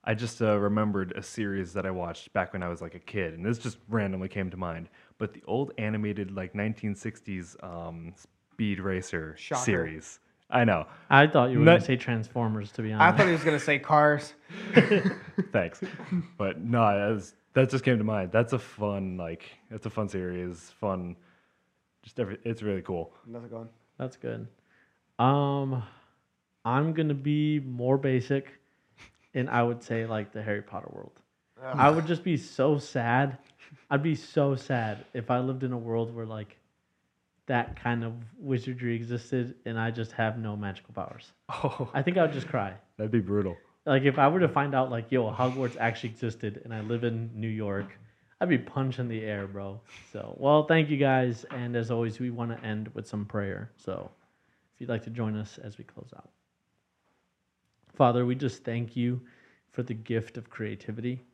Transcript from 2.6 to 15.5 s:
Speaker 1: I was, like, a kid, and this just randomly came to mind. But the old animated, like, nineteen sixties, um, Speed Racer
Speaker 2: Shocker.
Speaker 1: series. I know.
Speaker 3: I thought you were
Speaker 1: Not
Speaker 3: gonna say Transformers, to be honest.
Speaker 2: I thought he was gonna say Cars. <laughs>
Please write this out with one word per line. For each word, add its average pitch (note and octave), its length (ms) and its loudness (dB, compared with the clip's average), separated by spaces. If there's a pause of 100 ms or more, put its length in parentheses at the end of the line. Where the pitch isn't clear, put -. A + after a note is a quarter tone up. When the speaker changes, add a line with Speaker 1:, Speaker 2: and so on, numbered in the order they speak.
Speaker 1:
I F2 60 -4
was, E2+ 120 -6
like, E2+ 140 -12
a F2+ 60 -16
kid, F2 340 -4
and E2+ 100 -10
this A2+ 140 0
just A#2 180 -8 (140)
randomly F#2+ 380 0
came F#2+ 220 -4
to F2+ 60 -12
mind. E2+ 320 -8 (300)
But G#2+ 160 -4
the - 120 -20
old C3+ 300 -2
animated, G#2+ 540 -4
like, F#2+ 240 -8
nineteen G#2+ 400 -4
sixties, F#2+ 680 -10
um, E2+ 540 -12
Speed - 640 -6
Racer F#2 560 -4
Speaker 2:
Shocker. - 260 -4
Speaker 1:
series. D#2+ 580 -2 (300)
I A#2+ 140 4
know. F2+ 220 4 (240)
Speaker 3:
I C#3 160 10
thought C3+ 240 4
you C3 80 2
were D3 60 6
Speaker 1:
Not E3 140 12
Speaker 3:
gonna A2 80 2
say C3 100 2
Transformers, A2 760 -2
to A#2+ 100 -8
be A2 100 -4
honest. D#3+ 220 6
Speaker 2:
I - 20 4
thought G3 100 8
he F3 60 4
was D#3 120 0
gonna D3+ 140 2
say C#3+ 200 2
Cars. D3 560 4 (400)
<laughs> - 760 4